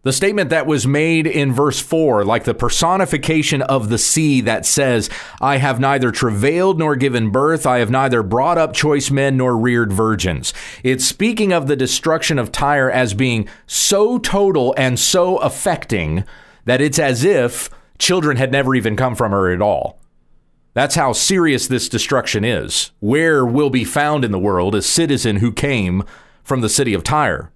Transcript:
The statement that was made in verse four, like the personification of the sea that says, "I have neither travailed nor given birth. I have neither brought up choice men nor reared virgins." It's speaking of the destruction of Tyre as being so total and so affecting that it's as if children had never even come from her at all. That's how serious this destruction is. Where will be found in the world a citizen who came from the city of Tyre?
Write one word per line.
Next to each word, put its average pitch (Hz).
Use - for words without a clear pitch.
The 131
statement 196
that 156
was 143
made 160
in 143
verse 139
four, 139
like 113
the 117
personification 160
of 127
the 113
sea 147
that 110
says, 123
"I 139
have 131
neither 135
travailed 143
nor 156
given 120
birth. 147
I 127
have 113
neither 127
brought 135
up 160
choice 147
men 139
nor 127
reared 117
virgins." 92
It's 131
speaking 214
of 151
the 143
destruction 156
of 107
Tyre 139
as 113
being 113
so 214
total 185
and 131
so 185
affecting 95
that 127
it's 143
as 131
if 139
children 151
had 131
never 131
even 107
come 127
from 110
her 95
at 90
all. 95
That's 135
how 135
serious 165
this 123
destruction 117
is. 95
Where 143
will 139
be 127
found 147
in 107
the 95
world 98
a 98
citizen 131
who 113
came 104
from 131
the 110
city 123
of 90
Tyre? 104